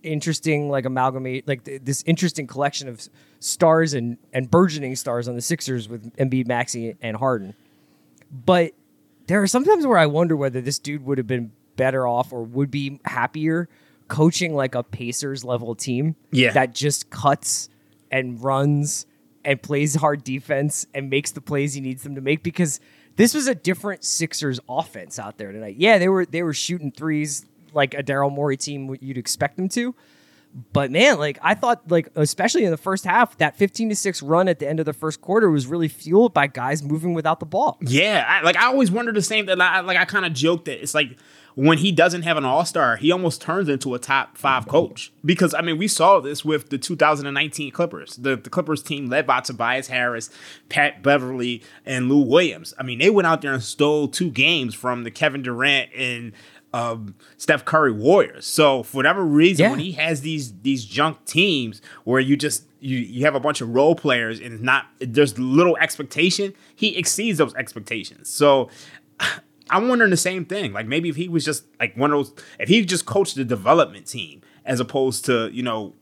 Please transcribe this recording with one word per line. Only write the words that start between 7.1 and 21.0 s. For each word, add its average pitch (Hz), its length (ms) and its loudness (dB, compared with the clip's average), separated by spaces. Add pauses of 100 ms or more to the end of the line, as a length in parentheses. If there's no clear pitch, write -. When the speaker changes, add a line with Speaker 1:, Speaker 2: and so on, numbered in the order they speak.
Speaker 1:
Harden. 107 380 -2 (760)
But 170 420 2 (540)
there 196 160 2
are 196 40 2
some 254 180 0
times 349 220 4
where 226 120 6
I 160 80 6
wonder 160 300 2
whether 131 240 -2
this 131 180 -4
dude 147 280 -8
would 139 120 0
have 120 80 -4
been 117 260 -4 (240)
better 131 300 0
off 120 260 -2
or 120 100 -8
would 127 280 -4
be 139 340 -6
happier 156 640 -2 (400)
coaching, 160 460 2
like, 131 200 -2
a 120 80 -2
Pacers 123 640 -8
level 117 320 -4
team 135 400 -2 (160)
Speaker 2:
Yeah. 127 200 4
Speaker 1:
that 127 220 2
just - 360 -4
cuts - 580 -2 (420)
and 127 320 -4
runs 143 640 0 (380)
and 139 180 -2
plays 147 320 -2
hard 147 300 0
defense 139 680 -4
and 139 160 -6